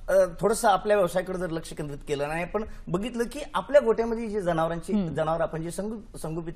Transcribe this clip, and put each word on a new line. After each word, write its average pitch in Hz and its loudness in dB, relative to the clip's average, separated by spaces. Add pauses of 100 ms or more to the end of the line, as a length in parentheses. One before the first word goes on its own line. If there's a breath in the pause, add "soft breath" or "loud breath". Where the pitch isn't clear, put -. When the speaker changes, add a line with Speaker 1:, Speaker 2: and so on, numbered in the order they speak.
Speaker 1:
अ, 180 4 (260)
थोडंसं 214 4
आपल्या 208 4
व्यवसायाकडे 185 2
जर 175 -4
लक्ष 160 -6
केंद्रित 147 -8 (100)
केलं 143 0
आणि 160 -2
आपण 208 -4 (240 loud breath)
बघितलं 233 -2
की 285 -6 (140)
आपल्या 277 4
गोट्यामध्ये 226 0
जे 208 -4
जनावरांची, 165 0
Speaker 2:
हम्म. 180 0
Speaker 1:
जनावर 160 0
आपण 160 -2
जे 170 -6
संगो-, 202 -8
संगोपित 165 -6